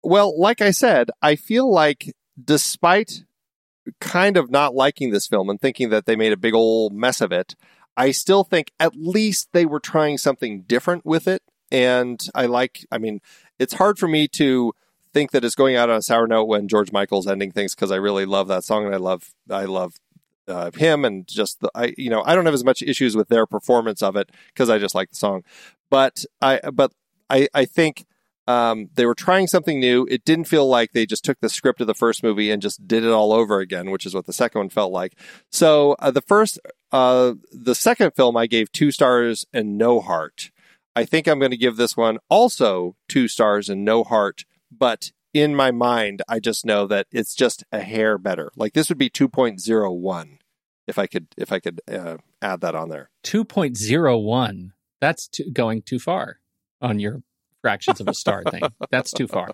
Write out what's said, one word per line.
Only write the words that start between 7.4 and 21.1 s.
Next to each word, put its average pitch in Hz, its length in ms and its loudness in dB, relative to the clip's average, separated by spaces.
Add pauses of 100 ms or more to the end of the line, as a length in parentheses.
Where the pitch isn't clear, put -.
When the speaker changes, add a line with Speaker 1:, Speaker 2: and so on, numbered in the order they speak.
Speaker 1:
I 131 160 2
still 190 320 2
think 170 360 -2
at 160 160 0
least 185 580 -2
they 170 120 4
were 151 140 -4
trying 151 380 -2
something 117 460 -4
different 127 420 -2
with 156 220 0
it. 185 140 -2 (300)
And 123 500 0 (140)
I 131 100 0
like, 123 460 -4
I 123 60 -6
mean, 110 240 -6 (380)
it's 127 140 -2
hard 196 240 0
for 185 100 -2
me 156 220 0
to 127 440 0 (400)
think 147 180 0
that 127 120 2
it's 117 120 -2
going 135 200 2
out 120 140 2
on 113 80 2
a 107 40 -2
sour 117 260 2
note 113 180 2
when 104 220 -2
George 101 240 0
Michael's 101 360 -2
ending 98 240 -4
things, 98 220 -4
'cause 98 180 -4
I 98 40 0
really 98 300 0
love 98 240 -2
that 92 140 -2
song 107 220 -2
and 101 80 -4
I 98 60 -4
love, 92 340 -6 (160)
I 98 160 -4
love, 92 300 -6 (520)
uh, 87 240 -8
him 151 320 0
and 98 240 -4